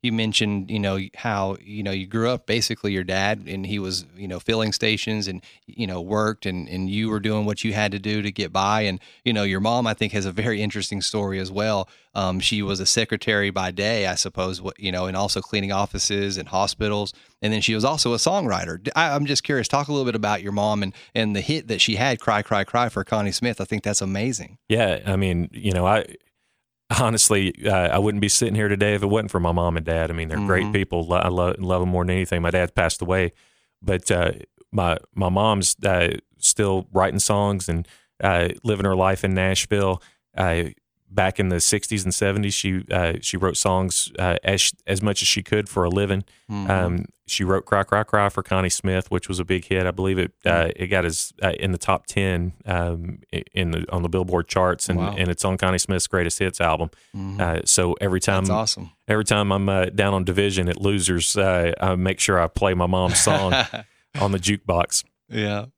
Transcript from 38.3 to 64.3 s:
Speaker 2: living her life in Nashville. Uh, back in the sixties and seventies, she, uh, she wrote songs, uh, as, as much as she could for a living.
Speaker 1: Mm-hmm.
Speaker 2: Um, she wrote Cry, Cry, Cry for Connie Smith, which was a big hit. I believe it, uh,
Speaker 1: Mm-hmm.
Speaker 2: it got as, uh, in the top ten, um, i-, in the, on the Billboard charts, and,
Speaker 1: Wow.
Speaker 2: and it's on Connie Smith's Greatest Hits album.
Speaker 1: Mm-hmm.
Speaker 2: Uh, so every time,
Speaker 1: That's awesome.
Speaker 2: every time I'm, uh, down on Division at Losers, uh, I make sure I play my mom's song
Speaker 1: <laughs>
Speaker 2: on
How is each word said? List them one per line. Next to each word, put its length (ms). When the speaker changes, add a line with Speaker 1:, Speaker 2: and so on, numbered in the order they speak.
Speaker 2:
living 240
her 100
life 260
in 120
Nashville. 680
Uh, 360
back 300
in 120
the 100
sixties 440
and 80
seventies, 400
she, 380
uh, 300
she 160
wrote 200
songs, 600
uh, 240
as, 300
as 140
much 220
as 60
she 140
could 260
for 160
a 40
living. 360
Speaker 1:
Mm-hmm. 200
Speaker 2:
Um, 340
she 160
wrote 200
Cry, 200
Cry, 180
Cry 260
for 140
Connie 260
Smith, 420
which 180
was 100
a 60
big 200
hit. 220
I 60
believe 260
it, 140
uh, 60
Speaker 1:
Mm-hmm. 320
Speaker 2:
it 60
got 160
as, 280
uh, 180
in 120
the 60
top 280
ten, 460
um, 540
i-, 120
in 160
the, 200
on 120
the 60
Billboard 400
charts, 400
and, 100
Speaker 1:
Wow. 180
Speaker 2:
and 140
it's 140
on 120
Connie 220
Smith's 300
Greatest 320
Hits 200
album. 300
Speaker 1:
Mm-hmm. 240
Speaker 2:
Uh, 240
so 360
every 200
time, 240
Speaker 1:
That's 60
awesome. 400
Speaker 2:
every 180
time 280
I'm, 160
uh, 180
down 260
on 120
Division 440
at 120
Losers, 560
uh, 440
I 140
make 260
sure 200
I 80
play 260
my 120
mom's 340
song 340
Speaker 1:
<laughs> 320
Speaker 2:
on 120